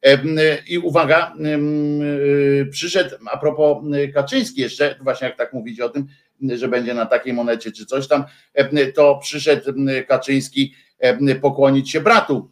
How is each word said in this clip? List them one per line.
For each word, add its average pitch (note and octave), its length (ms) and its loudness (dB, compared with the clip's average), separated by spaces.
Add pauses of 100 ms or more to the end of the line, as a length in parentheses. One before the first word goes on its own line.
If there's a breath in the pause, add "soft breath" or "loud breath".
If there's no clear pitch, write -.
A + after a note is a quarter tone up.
Em, C#3+ 340 4 (320)
i F3 100 -2
uwaga, E3 600 2
em, D3 640 -2
y, C#3+ 680 0
przyszedł, F3+ 460 -4 (140)
a A#2 80 -6
propos, D3 460 0 (100)
y, C#3+ 140 0
Kaczyński C#3+ 520 -2
jeszcze, C3 400 -2
właśnie C3 280 -4
jak - 80 -10
tak - 160 -6
mówicie A#2+ 320 -10
o A#2+ 40 -2
tym, C#3 180 -6 (340 soft breath)
że B2+ 280 -4
będzie A#2 260 -2
na A#2 120 -4
takiej B2 260 -2
monecie A#2 400 -4
czy G#2+ 140 -20
coś C#3 220 -6
tam, C#3+ 160 2 (300 soft breath)
em, C#3 140 2 (260)
to C#3+ 280 6
przyszedł, C#3+ 480 -2
em, C3+ 180 -2 (200)
Kaczyński, C3+ 680 0 (240 soft breath)
em, B2+ 420 2
pokłonić C3+ 500 2
się D#3 100 -2
bratu D3 520 2